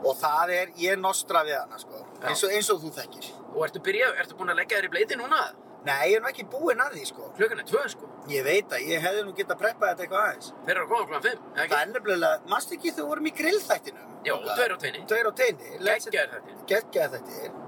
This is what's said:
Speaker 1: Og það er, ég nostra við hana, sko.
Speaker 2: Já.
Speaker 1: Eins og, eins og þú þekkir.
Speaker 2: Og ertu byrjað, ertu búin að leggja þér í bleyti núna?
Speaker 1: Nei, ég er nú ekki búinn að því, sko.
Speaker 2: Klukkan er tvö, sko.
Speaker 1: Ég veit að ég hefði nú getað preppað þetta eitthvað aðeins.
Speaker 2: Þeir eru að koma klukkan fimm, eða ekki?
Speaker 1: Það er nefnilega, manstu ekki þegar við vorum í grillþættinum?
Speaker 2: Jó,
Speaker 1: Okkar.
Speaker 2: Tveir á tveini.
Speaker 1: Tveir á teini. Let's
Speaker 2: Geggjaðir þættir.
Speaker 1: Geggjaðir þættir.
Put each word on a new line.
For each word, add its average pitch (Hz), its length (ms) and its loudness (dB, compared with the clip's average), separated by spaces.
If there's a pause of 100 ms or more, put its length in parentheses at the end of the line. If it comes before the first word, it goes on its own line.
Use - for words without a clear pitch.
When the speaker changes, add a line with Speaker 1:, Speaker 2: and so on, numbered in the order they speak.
Speaker 1:
Og 131 120 2
það 160 340 2
er, 180 160 2 (120)
ég 185 200 2
nostra 185 460 2
við 147 160 4
hana, - 180 -8
sko. - 280 -14 (140)
Speaker 2:
Já. 123 80 -2
Speaker 1:
Eins - 160 2
og, 190 60 4
eins 208 200 2
og 180 100 4
þú 156 120 -8
þekkir. - 380 -12 (240)
Speaker 2:
Og 151 100 0
ertu 156 160 -6
byrjað, 208 380 2
ertu - 160 -4
búin 180 160 -4
að 170 80 2
leggja 202 200 0
þér 190 60 0
í 180 60 -4
bleyti 220 260 2
núna? 262 380 0 (300)
Speaker 1:
Nei, 143 260 2
ég 214 60 8
er 220 40 4
nú 254 80 -2
ekki 247 220 -6
búinn 254 300 0
að 277 120 2
því, 170 140 -8
sko. - 300 -12
Speaker 2:
Klukkan 220 240 2
er - 40 -10
tvö, 247 240 0
sko. - 180 -12 (220)
Speaker 1:
Ég 139 160 0
veit 185 240 4
að 123 200 -2
ég 165 120 0
hefði 196 240 0
nú 190 80 -8
getað 180 260 -2
preppað 214 360 2
þetta 175 80 -6
eitthvað 190 240 2
aðeins. - 260 -4 (140)
Speaker 2:
Þeir 175 100 2
eru 170 80 0
að 147 40 -8
koma 214 180 2
klukkan 151 160 -4
fimm, 226 160 0 (160)
eða 143 80 0
ekki? 160 80 0
Speaker 1:
Það 147 120 4
er 196 100 -2
nefnilega, 202 560 2
manstu 233 260 0
ekki 330 160 -2
þegar 302 140 -4
við 294 40 -4
vorum 311 180 -2
í 311 120 -2
grillþættinum? 302 720 0 (160)
Speaker 2:
Jó, 147 100 2
Speaker 1:
Okkar. - 220 -2
Speaker 2:
Tveir 240 160 2
á 180 60 -2
tveini. - 280 -6
Speaker 1:
Tveir 220 200 2
á 208 60 2
teini. 170 480 0
Let's 214 260 2
Speaker 2:
Geggjaðir 160 280 0
þættir. - 220 -12 (100)
Speaker 1:
Geggjaðir 151 540 0
þættir. - 320 -12 (160)